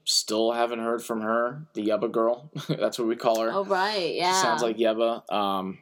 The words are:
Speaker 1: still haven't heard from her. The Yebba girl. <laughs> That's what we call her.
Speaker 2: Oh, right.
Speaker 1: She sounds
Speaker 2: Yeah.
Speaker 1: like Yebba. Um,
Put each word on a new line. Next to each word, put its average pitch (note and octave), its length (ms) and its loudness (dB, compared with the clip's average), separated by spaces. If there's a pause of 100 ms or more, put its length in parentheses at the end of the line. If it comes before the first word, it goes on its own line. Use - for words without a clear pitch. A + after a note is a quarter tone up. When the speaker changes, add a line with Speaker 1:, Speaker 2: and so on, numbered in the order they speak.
Speaker 1:
still A2 460 0
haven't A#2 280 0
heard A#2 240 -2
from A2+ 180 -4
her. A#2 420 0 (100)
The G#2+ 140 -2
Yebba G#2+ 240 0
girl. A#2+ 480 0
<laughs> - 100 -12
That's G#2+ 300 -2
what A#2 80 0
we A#2 80 0
call A2+ 240 2
her. A2+ 120 0
Speaker 2:
Oh, G3 140 -2
right. F#3+ 520 0
Speaker 1:
She C#3+ 40 -2
sounds F3+ 400 2
Speaker 2:
Yeah. A#2+ 60 2
Speaker 1:
like A2 100 -2
Yebba. A2+ 560 0
Um, G2 480 -2